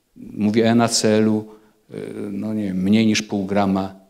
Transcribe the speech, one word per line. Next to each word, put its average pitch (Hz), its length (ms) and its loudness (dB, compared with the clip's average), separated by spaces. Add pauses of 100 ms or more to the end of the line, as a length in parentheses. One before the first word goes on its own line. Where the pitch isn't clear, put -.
(160)
mówię 107 480 -2
o 113 40 2
N 117 140 4
A 117 60 4
C 110 300 2
L-u, 107 280 2 (460)
e, 110 40 -16 (360)
no 104 220 -6
nie 107 100 -4
wiem, 92 200 -4
mniej 110 240 4
niż 107 140 2
pół 101 240 -4
grama 98 500 0 (140)